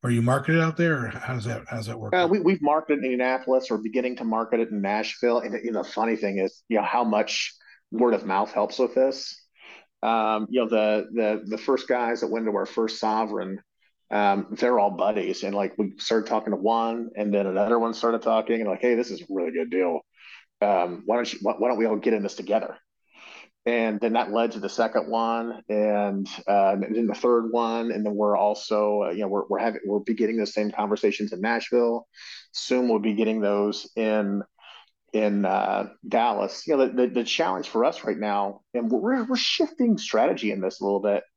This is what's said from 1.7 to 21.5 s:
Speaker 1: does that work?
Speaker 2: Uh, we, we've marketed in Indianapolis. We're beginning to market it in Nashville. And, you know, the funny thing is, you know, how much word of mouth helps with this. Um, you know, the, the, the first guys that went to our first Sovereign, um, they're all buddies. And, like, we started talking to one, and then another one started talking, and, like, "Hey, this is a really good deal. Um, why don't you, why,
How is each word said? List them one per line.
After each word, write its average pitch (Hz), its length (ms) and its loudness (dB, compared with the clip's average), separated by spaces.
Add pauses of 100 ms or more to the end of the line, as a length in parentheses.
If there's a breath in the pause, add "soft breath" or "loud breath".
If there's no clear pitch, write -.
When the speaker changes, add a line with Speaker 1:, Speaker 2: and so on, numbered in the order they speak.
Speaker 1:
does 110 100 -8
that 113 120 -8
work? - 160 -6
Speaker 2:
Uh, 180 160 4
we, 202 80 4
we've 175 240 4
marketed 147 360 2
in 131 80 -2
Indianapolis. 127 640 2
We're 110 100 0
beginning 123 400 -2
to 123 60 -8
market 113 360 0
it 113 100 0
in 104 100 -2
Nashville. 107 600 0
And, 107 240 -6
you 117 80 -4
know, 104 100 -2
the - 60 -8
funny 113 260 0
thing 101 240 -2
is, 95 300 -4
you 113 80 0
know, 101 80 2
how 120 180 0
much 107 500 0 (380 soft breath)
word 117 240 4
of - 100 -2
mouth 98 280 0
helps - 260 -2
with 123 160 0
this. 135 420 0 (680 loud breath)
Um, 110 460 0
you 123 120 0
know, 113 80 0
the, 107 440 2
the, 107 320 0
the 110 140 -6
first 131 280 0
guys 120 340 0
that - 100 -2
went 113 160 -2
to 107 60 0
our 101 120 0
first 110 340 -2
Sovereign, 104 640 -2 (500)
um, 101 420 2
they're 123 260 2
all 101 120 4
buddies. 92 520 -2
And, 98 120 -4
like, 98 220 -2
we 101 220 -2
started 110 280 0
talking 110 260 -2
to 95 40 0
one, 113 600 0
and 104 180 0
then 101 120 2
another 104 320 2
one 113 140 0
started 117 300 0
talking, 113 380 2
and, 104 100 -2
like, 90 100 -4
"Hey, 123 140 2
this 117 160 -2
is 87 100 -10
a 87 80 -18
really 90 220 -2
good 82 200 -4
deal. 87 300 0 (640 loud breath)
Um, 90 420 2
why 113 120 2
don't 120 140 -2
you, - 120 -10
why, 107 160 0